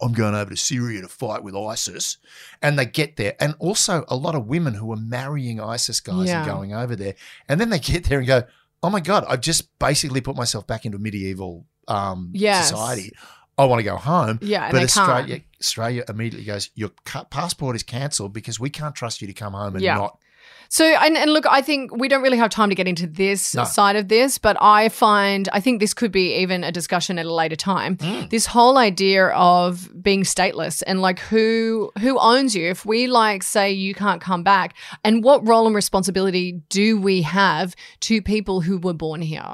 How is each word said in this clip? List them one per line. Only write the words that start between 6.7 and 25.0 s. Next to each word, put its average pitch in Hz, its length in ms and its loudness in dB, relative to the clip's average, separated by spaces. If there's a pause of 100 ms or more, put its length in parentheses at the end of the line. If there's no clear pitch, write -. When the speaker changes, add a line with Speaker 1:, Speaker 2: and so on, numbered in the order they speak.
Speaker 1:
over 120 220 -6
there. 98 180 -8 (340)
And 156 140 0
then 233 80 0
they 185 100 0
get 165 260 -2
there 139 140 2
and 123 80 -2
go, 131 160 4 (380)
"Oh 170 80 0
my 202 100 0
God, 180 300 0
I've 127 120 -2
just - 380 -4
basically 135 400 -2
put 135 160 -8
myself 117 320 -6
back 113 180 -8
into 101 120 -8
medieval, 95 680 -8 (220)
um, 95 460 -4
Speaker 2:
Yes. 196 360 2
Speaker 1:
society. 107 440 -6 (440)
I 139 80 6
wanna 117 180 4
go 95 120 -2
home." 113 460 0
Speaker 2:
Yeah, 202 240 -2
and - 80 -2
Speaker 1:
But 131 60 6
Speaker 2:
they 131 60 2
Speaker 1:
Australia, 127 520 2
Speaker 2:
can't. - 60 -16 (180)
Speaker 1:
Australia 120 480 -4
immediately 110 360 -8
goes, 101 300 -8
"Your 104 160 -6 (140)
ca-, - 180 -10
passport 143 540 -6
is - 60 -8
cancelled 120 500 -6
because 110 260 -10
we 127 100 -4
can't 151 260 -10
trust - 260 -10
you 104 60 -12
to 98 60 -12
come 104 200 -10
home 101 220 -6
and 135 80 -4
Speaker 2:
Yeah. 170 120 2
Speaker 1:
not." 104 220 -4 (500)
Speaker 2:
So, - 180 2
and, 311 300 4
and 302 160 2
look, 302 160 2
I 269 140 4
think 269 340 -4
we 254 120 -2
don't 269 160 2
really 254 140 4
have 226 120 4
time 214 200 2
to 185 60 0
get 185 120 -2
into 175 180 -2
this 190 480 -2
Speaker 1:
No. 120 100 0
Speaker 2:
side 202 320 4
of 208 120 -2
this, 247 320 2
but 208 200 2
I 214 300 6
find, 202 640 2